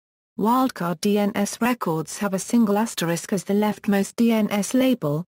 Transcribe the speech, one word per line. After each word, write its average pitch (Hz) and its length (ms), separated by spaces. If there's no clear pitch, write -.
Wildcard 214 640
D 208 160
N 202 180
S 202 260
records 180 580
have 202 140
a 190 60
single 208 380
asterisk 175 560
as 180 100
the 202 100
leftmost 202 600
D 233 160
N 220 180
S 202 240
label, 240 600